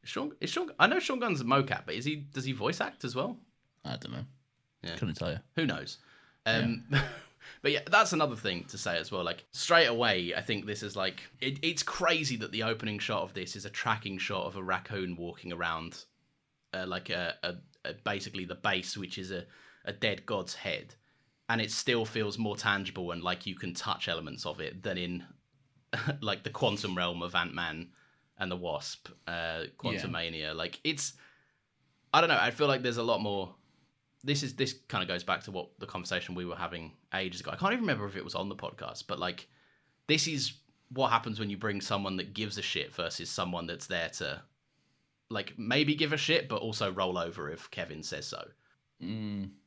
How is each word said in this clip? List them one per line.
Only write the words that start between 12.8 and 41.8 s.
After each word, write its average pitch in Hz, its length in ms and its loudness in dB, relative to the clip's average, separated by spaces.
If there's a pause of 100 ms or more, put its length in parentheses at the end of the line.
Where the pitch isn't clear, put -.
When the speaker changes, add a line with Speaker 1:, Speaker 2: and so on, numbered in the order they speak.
Speaker 1:
shot 101 240 0
of 92 120 -6
this 92 220 -6
is 98 80 -10
a 98 60 -8
tracking 107 480 0
shot 95 280 -2
of 95 100 -6
a 95 60 -6
raccoon 92 540 -2
walking 87 360 -8
around, 82 520 -4 (680)
uh, 92 140 -4
like, 90 240 -4
a, 85 320 0
a, 87 120 -2 (340)
a, - 40 -6 (120)
basically 98 420 -4
the 87 80 -6
base, 95 420 0
which 92 220 -8
is 92 120 -8
a, 90 140 -4 (400)
a 101 80 -6
dead 104 320 0
god's 98 300 -2
head. - 400 -4 (560)
And 113 100 4
it 107 100 0
still 117 360 2
feels 107 320 0
more 104 180 0
tangible 98 560 0
and 85 100 -4
like 90 220 0
you 95 100 -4
can 90 200 -6
touch - 340 -2
elements 80 380 -4
of 80 140 -6
it 87 220 -6
than 95 140 -2
in, 87 280 -2 (440)
<laughs> - 540 -4
like, 101 200 -2
the 113 80 -4
quantum 104 460 0
realm 87 260 0
of 90 120 -4
Ant-Man 85 540 0 (500)
and 92 120 -2
the 90 60 -2
Wasp, 82 520 -4 (200)
uh, 82 340 -4
Speaker 2:
Yeah. - 40 -6 (120)
Speaker 1:
Quantumania. 82 760 -2
Like, 82 300 -4
it's, 151 300 -2 (1000)
I 151 80 8
don't 165 100 6
know, 127 100 8
I 117 100 6
feel 147 180 4
like 131 140 4
there's 120 140 2
a 117 60 0
lot 113 180 4
more, 101 340 0 (680)
this 143 200 2
is, 120 120 -4
this 131 200 0 (140)
kinda 92 180 0
goes 87 180 0
back 95 200 2
to 104 60 -10
what - 280 -6
the - 80 -8
conversation 90 480 -2
we 90 100 -4
were 85 120 -4
having 85 360 -6 (220)
ages 92 260 -2
ago. - 120 -8
I - 40 -6
can't 196 160 2
even 240 120 0
remember 110 220 0
if 98 100 -6
it - 80 -6
was 92 100 -8
on 95 140 -2
the 98 80 -6
podcast, - 500 -8
but, 90 120 -4
like, 90 280 -4 (600)
this 151 200 4
is 143 280 -2 (360)
what 123 200 2
happens 113 300 2
when 104 100 -2
you 98 60 -4
bring 101 240 -2